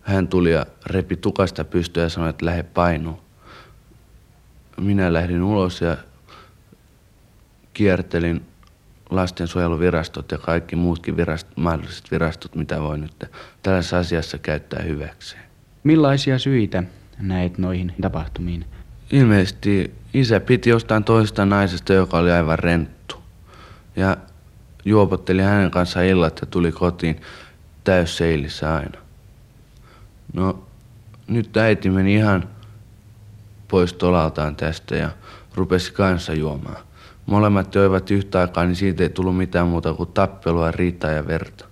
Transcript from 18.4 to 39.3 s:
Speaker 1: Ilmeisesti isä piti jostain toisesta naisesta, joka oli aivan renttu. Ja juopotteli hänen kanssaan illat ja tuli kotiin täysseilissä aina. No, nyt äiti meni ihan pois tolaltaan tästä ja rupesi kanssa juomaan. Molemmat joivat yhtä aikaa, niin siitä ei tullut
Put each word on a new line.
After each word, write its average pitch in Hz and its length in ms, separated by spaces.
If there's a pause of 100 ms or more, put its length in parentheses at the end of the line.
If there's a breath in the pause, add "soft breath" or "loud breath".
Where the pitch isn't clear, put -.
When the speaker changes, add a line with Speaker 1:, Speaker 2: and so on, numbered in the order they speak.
Speaker 1:
Ilmeisesti 101 840 (200)
isä 117 260
piti 123 300
jostain 110 340
toisesta 110 420
naisesta, 98 480
joka 90 240
oli 87 140
aivan 80 280
renttu. 85 560 (800 loud breath)
Ja 95 220 (680)
juopotteli 98 560
hänen 98 300
kanssaan 90 340
illat 90 360
ja - 60
tuli 85 240
kotiin 85 500 (640 loud breath)
täysseilissä 80 920
aina. - 240 (1300 soft breath)
No, 95 300 (640)
nyt 110 300
äiti 110 320
meni 95 260
ihan 101 340 (1160 loud breath)
pois 90 260
tolaltaan 78 640
tästä 80 400
ja 78 160 (440 loud breath)
rupesi 90 380
kanssa 90 400
juomaan. 76 440 (480 loud breath)
Molemmat 101 500
joivat 95 360
yhtä 98 280
aikaa, 87 260
niin 90 100
siitä 90 280
ei 78 60
tullut 90 280